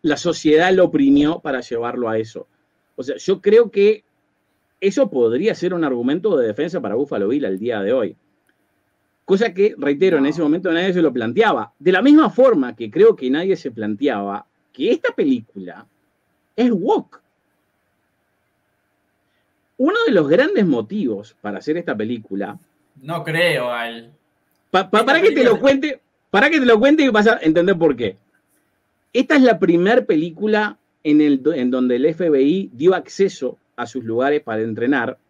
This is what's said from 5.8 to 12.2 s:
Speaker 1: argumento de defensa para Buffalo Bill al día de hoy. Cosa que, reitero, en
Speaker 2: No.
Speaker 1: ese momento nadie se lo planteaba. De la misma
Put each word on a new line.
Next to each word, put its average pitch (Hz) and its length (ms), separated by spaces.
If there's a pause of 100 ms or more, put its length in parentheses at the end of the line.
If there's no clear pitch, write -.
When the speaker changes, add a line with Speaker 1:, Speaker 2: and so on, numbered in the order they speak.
Speaker 1:
argumento 147 520
de 120 120
defensa 156 340
para 104 140
Buffalo 110 320
Bill 135 180
al 95 120
día 110 220
de 101 140
hoy. 110 200 (1080)
Cosa 196 300
que, 202 240
reitero, 147 400
en 135 60
Speaker 2:
No. 139 40
Speaker 1:
ese 156 140
momento 170 280
nadie 175 220
se 175 80
lo 156 100
planteaba. 123 680
De 170 140
la - 100
misma 294 260